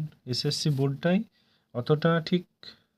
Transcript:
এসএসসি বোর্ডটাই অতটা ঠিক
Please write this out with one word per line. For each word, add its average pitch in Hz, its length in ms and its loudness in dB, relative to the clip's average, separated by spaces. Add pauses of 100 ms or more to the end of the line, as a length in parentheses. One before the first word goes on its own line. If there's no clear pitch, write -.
(260)
এসএসসি 143 440 -2
বোর্ডটাই 139 480 2 (560)
অতটা 151 520 2
ঠিক 180 180 0 (540)